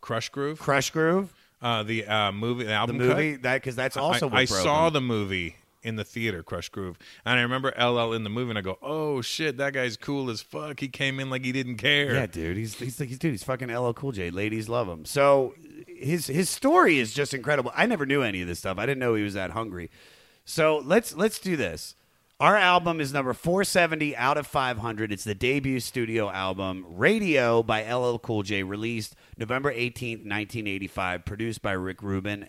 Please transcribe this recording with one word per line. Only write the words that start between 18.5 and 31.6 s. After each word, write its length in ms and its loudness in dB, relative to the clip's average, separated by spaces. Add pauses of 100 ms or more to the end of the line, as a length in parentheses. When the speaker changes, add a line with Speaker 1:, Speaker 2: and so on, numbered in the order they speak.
Speaker 2:
stuff. 180 -2
I 80 -2
didn't 140 0
know 140 4
he 80 2
was 120 -2
that 160 -4
hungry. 400 -6 (540)
So 400 2
let's, 300 2
let's 240 0
do 180 -2
this. 380 -4 (460)
Our 160 6
album 440 4
is 120 -2
number 220 0
four 300 0
seventy 500 2
out 240 2
of 80 -6
five 320 0
hundred. 320 -4
It's 140 -6
the 100 -2
debut 460 0
studio 500 -2
album, 580 -4
Radio 760 4
by 200 0
L 200 -2
L 160 2
Cool 240 -2
J, 180 -2
released 540 -6 (200)
November 360 -2
eighteenth, 520 -6
nineteen 440 -4
eighty-five, 560 -4
produced 380 -6